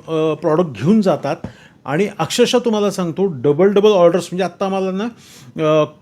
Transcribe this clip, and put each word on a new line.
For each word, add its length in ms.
अ, 280
प्रॉडक्ट 360
घेऊन 300
जातात 360
आणि 240
अक्षरशः 400
तुम्हाला 320
सांगतो, 360
डबल 460
डबल 180
ऑर्डर्स, 340
म्हणजे 200
आत्ता 220
आम्हाला 240
ना, 140
अ, 200